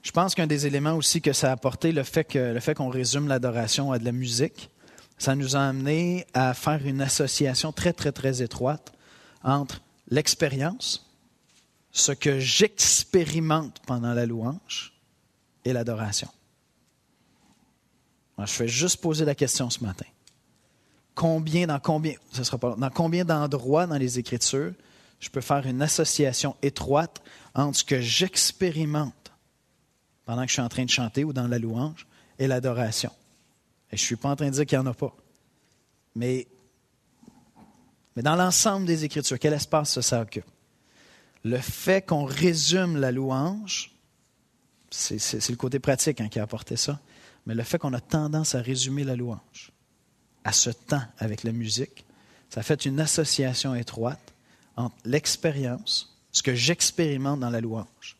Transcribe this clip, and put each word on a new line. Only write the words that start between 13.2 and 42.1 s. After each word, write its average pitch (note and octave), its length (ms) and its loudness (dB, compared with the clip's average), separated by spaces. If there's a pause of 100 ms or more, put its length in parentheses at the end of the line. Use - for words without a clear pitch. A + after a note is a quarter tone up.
pendant A#2+ 260 0
la A#2+ 140 2
louange, A#2 680 -6 (720)
et B2+ 80 2
l'adoration. A2+ 560 -2 (2000)
Moi, G2+ 100 -6
je - 60 -4
fais A#2 160 0
juste C#3 320 0
poser D#3 240 0
la D3 100 2
question B2+ 360 0
ce - 120 -4
matin. G2+ 220 -6 (1080)
Combien, E3 520 2
dans D3 120 0
combien, D#3 360 0 (180)
ce B2 120 -4
sera B2 140 -4
pas, B2 180 -2
dans C3 140 -2
combien E3+ 340 0
d'endroits D3 600 2
dans D#3 100 -2
les B2+ 220 0
Écritures C3+ 560 -2 (460)
je - 100 -12
peux C3+ 100 -4
faire C#3+ 260 0
une B2+ 140 -2
association D3 800 2
étroite C#3+ 640 0 (320)
entre C#3 240 2
ce - 60 0
que C3 160 2
j'expérimente D3+ 1300 0 (960)
pendant A#2+ 160 -4
que B2 60 -4
je - 60 0
suis C3 80 0
en A#2 60 -2
train B2+ 160 -2
de A#2+ 60 -2
chanter B2+ 340 0
ou D3+ 80 -4
dans B2+ 140 -2
la A#2+ 120 0
louange A#2 480 -4 (320)
et C#3 80 0
l'adoration ? B2 640 0 (800)
Et A2 40 -6
je - 60 -2
suis A#2+ 140 -2
pas C#3+ 140 -2
en C#3+ 40 2
train D3 120 -2
de C#3 80 -2
dire C#3+ 120 2
qu'il - 80 2
y C3 60 4
en C3 60 -2
a B2 80 -4
pas. - 200 -6 (1000)
Mais, B2 320 -4 (1700)
mais A#2 60 -4
dans D3+ 120 4
l'ensemble F#3 520 4
des D#3+ 180 2
Écritures, C#3 340 -2
quel D3+ 140 4
espace D3+ 400 2
ça, B2+ 100 0
ça B2 180 2
occupe ? G#2 240 -6 (1000)
Le A#2+ 140 0
fait F#3+ 460 0
qu'on D3 200 0